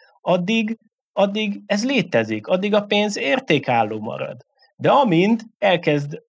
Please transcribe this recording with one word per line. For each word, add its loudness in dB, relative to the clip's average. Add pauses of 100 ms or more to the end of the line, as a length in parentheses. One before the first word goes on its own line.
(220)
addig, 0 (340)
addig -2
ez -2
létezik, -2
addig 0
a 2
pénz -2
értékálló 0
marad. -10 (340)
De 0
amint 4 (140)
elkezd 0